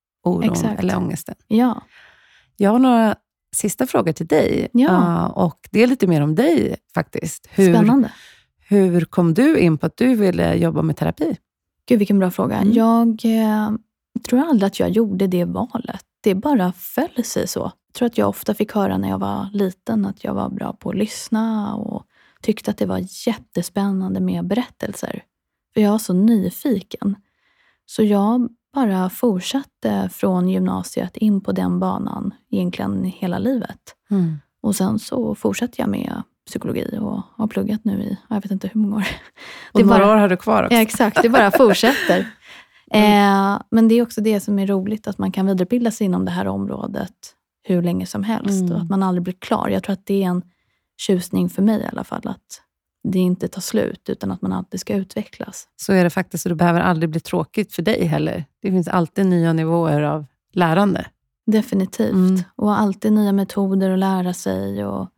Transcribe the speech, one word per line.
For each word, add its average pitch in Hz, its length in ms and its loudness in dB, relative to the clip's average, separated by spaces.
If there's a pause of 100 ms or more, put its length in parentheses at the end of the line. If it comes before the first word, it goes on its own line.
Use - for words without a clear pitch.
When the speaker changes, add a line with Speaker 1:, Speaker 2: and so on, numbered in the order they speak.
(240)
Speaker 1:
oron 180 280 0
Speaker 2:
Exakt. 196 280 -4
Speaker 1:
eller 185 160 -2
ångesten. 180 380 -6 (120)
Speaker 2:
Ja. 233 360 0 (720)
Speaker 1:
Jag 202 140 2
har 233 80 4
några 233 380 4 (400)
sista - 300 -2
frågor 180 260 0
till 165 140 -6
dig. - 460 0
Speaker 2:
Ja. 247 160 4
Speaker 1:
Ja, 170 400 2
och - 420 -2
det 208 120 4
är 247 40 6
lite 254 200 2
mer 165 160 4
om 151 120 0
dig 269 420 2 (180)
faktiskt. - 560 -6
Hur, 185 240 6
Speaker 2:
Spännande. 226 360 4 (580)
Speaker 1:
hur 190 360 4
kom 170 300 2
du 277 240 4
in 165 200 4
på - 80 -4
att - 100 -4
du 254 180 2
ville 175 400 2
jobba 165 280 0
med 160 140 -2
terapi? 175 400 -2 (500)
Speaker 2:
Gud, 247 120 4
vilken 202 200 2
bra 185 120 2
fråga. - 260 -2
Speaker 1:
Mm. 202 160 2
Speaker 2:
Jag, 233 360 4 (160)
eh, 214 460 0 (580)
tror 247 200 4
aldrig 208 180 4
att - 140 -4
jag 175 100 2
gjorde 196 360 0
det 180 180 0
valet. 190 600 -6 (160)
Det 196 140 2
bara 196 380 0
föll - 520 -6
sig - 240 -4
så. - 120 -6 (260)
Jag - 80 -20
tror 247 120 -2
att - 120 -2
jag 202 100 2
ofta 208 260 -4
fick 214 180 -4
höra 190 260 0
när 196 100 -2
jag 190 100 -2
var 202 340 -6
liten 202 540 -2
att - 180 -8
jag - 100 -6
var - 160 -4
bra - 220 -8
på - 180 -10
att - 60 -6
lyssna 214 800 -4
och - 300 -8 (380)
tyckte - 280 -4
att 208 80 -6
det 208 80 -2
var 185 140 -4 (260)
jättespännande 190 920 -4
med 180 260 -2
berättelser. - 760 -6 (520)
För 220 60 2
jag 208 100 4
var 214 80 2
så 214 140 -4
nyfiken. 196 1040 0 (680)
Så - 160 -2
jag 214 460 2 (260)
bara 190 360 0
fortsatte 202 1040 -2
från 180 360 0
gymnasiet 185 680 -4
in 208 240 2
på 196 120 -6
den 185 260 -2
banan - 560 -6 (160)
egentligen 190 540 -4
hela 185 340 -6
livet. 233 400 -4 (320)
Speaker 1:
Mm. 170 280 0 (240)
Speaker 2:
Och 202 140 -2
sen 208 220 -2
så 220 360 -4
fortsatte 220 480 -4
jag - 60 -2
med - 340 -6 (240)
psykologi - 540 -8
och 202 220 -6 (140)
har 220 100 -2
pluggat 208 380 -4
nu 196 80 -2 (100)
i, 202 140 -6 (120)
jag 208 140 -4
vet 196 80 -14
inte 196 220 -4
hur 220 80 0
många 208 160 0
år. 196 100 -2 (640)
Speaker 1:
Och 208 80 6
Speaker 2:
Det 196 60 6
Speaker 1:
några 226 120 8
Speaker 2:
bara 202 140 8
Speaker 1:
år 220 40 8
har 208 120 6
du 180 80 2
kvar 220 260 0
också. - 120 2
Speaker 2:
Ja, 233 80 6
exakt. 220 400 2
Det 233 60 4
bara 226 220 6
fortsätter. 214 840 4
Speaker 1:
<laughs> - 40 -20 (540)
Mm. 202 640 6
Speaker 2:
Eh, - 60 -6 (100)
men 226 180 6
det 226 60 6
är 240 80 4
också 233 180 -4
det 208 200 2
som 202 180 -2
är 196 80 0
roligt, 196 420 -2
att 196 100 -8
man 190 140 -2
kan 190 140 0
vidareutbilda 196 440 0
sig 214 140 -4
inom 185 200 0
det 180 60 -4
här 185 160 -4
området - 640 -6 (500)
hur 180 200 0
länge 185 240 -2
som 202 180 -8
helst 202 360 -2
Speaker 1:
Mm. 180 120 -2
Speaker 2:
och 170 80 -2
att 165 100 -6
man 196 120 0
aldrig 180 200 0
blir 180 120 -6
klar. - 340 -4
Jag 190 140 -2
tror 208 100 -6
att - 140 -8
det 196 160 0
är 185 60 0
en 180 140 -2 (560)
tjusning 185 500 -2
för 190 140 -4
mig 214 180 2
i 50 60 -6
alla 50 180 -8
fall, - 200 -8
att - 360 -12 (480)
det 185 100 0
inte 180 300 0
tar - 120 -10
slut - 480 -4
utan - 240 -6
att 185 100 -10
man 190 100 -4
alltid 190 280 -8
ska - 140 -6
utvecklas. - 840 -8
Speaker 1:
Så - 160 -4
är 185 120 4
det 175 60 2
faktiskt, - 360 -6
och 185 40 -2
det 170 60 -2
behöver 170 240 2
aldrig 170 300 0
bli 160 100 -4
tråkigt - 520 -6
för 175 100 -6
dig 196 220 0
heller. 151 400 -2 (180)
Det - 80 -4
finns 185 180 0
alltid 185 380 0
nya 170 260 2
nivåer 160 500 0
av 151 240 -4 (260)
lärande. 180 540 0 (400)
Speaker 2:
Definitivt. 214 640 0
Speaker 1:
Mm. 185 300 2 (140)
Speaker 2:
Och 208 220 0
alltid 214 340 0
nya 208 200 2
metoder 196 580 -2
att 185 80 0
lära 185 340 0
sig 196 520 -6
och 196 340 -6